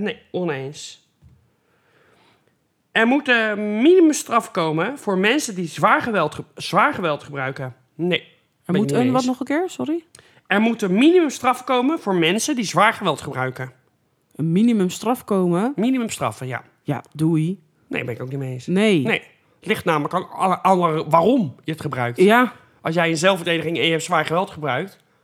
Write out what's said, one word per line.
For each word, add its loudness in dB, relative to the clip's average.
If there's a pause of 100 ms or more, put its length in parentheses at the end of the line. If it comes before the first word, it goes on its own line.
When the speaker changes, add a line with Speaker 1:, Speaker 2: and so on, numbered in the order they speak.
Speaker 1:
nee, -6 (120)
oneens. -8 (1800)
Er 2
moet 0
een -2
minimumstraf 4
komen -2
voor -2
mensen 0
die -4
zwaar 2
geweld -2
ge-, -10 (100)
zwaar 0
geweld -4
gebruiken. -8 (260)
Nee, 0
Speaker 2:
Er -18 (400)
Speaker 1:
ben -2
ik 2
Speaker 2:
moet -
Speaker 1:
niet 0
mee 2
Speaker 2:
een, 2
wat 2
Speaker 1:
eens. 0
Speaker 2:
nog -4
een -8
keer? -2
Sorry? -6 (420)
Speaker 1:
Er 2
moet 0
een 0
minimumstraf 4
komen 0
voor -2
mensen 0
die -2
zwaar 4
geweld -4
gebruiken. -8 (600)
Speaker 2:
Een -2
minimumstraf 0
komen? 0
Speaker 1:
Minimumstraffen, -2
ja. -8 (200)
Speaker 2:
Ja, -6 (120)
doei. 0 (260)
Speaker 1:
Nee, -4
ben -6
ik -10
ook -10
niet -8
mee -8
eens. -12
Speaker 2:
Nee. 2
Speaker 1:
Nee. -2 (360)
Het -10
ligt -2
namelijk 0
aan -4
alle, -2
alle 2
waarom 4 (100)
je -6
het -12
gebruikt. -4
Speaker 2:
Ja. 6 (280)
Speaker 1:
Als -4
jij 2
in 0
zelfverdediging 0
en 0
je 2
hebt 0
zwaar 0
geweld -2
gebruikt, -6 (260)